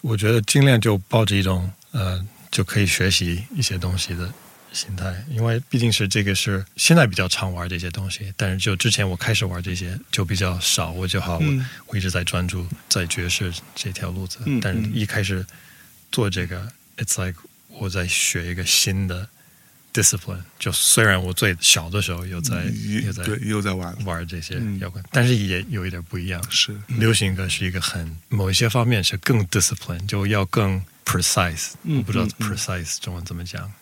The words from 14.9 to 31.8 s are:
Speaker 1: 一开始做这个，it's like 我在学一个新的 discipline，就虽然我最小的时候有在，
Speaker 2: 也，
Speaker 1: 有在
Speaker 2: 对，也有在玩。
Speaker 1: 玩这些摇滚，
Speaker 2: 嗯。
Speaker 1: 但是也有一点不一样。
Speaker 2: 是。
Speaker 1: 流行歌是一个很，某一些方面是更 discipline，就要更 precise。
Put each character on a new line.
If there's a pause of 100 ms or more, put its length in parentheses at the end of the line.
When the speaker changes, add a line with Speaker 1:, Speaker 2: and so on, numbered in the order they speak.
Speaker 1:
一
开
始 (680)
做
这
个， (280)
it's
like (420)
我
在
学
一
个
新
的 (640)
discipline， (160)
就
虽
然
我
最
小
的
时
候
有
在，
Speaker 2:
也，
Speaker 1:
有
在
Speaker 2:
对，
也
有
在
玩。
Speaker 1:
玩
这
些 (260)
摇
滚，
Speaker 2:
嗯。
Speaker 1:
但
是
也
有
一
点
不
一
样。
Speaker 2:
是。 (100)
Speaker 1:
流
行
歌
是
一
个
很， (120)
某
一
些
方
面
是
更
discipline，
就
要
更 (220)
precise。 (120)